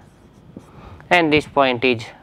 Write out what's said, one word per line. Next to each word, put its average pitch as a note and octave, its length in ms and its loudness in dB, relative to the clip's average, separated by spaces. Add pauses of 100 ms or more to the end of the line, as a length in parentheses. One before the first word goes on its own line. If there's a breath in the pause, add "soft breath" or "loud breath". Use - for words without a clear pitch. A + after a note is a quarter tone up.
(1080 loud breath)
and E3+ 220 2
this D3 140 2
point B2+ 400 0
is A#2+ 180 0 (200)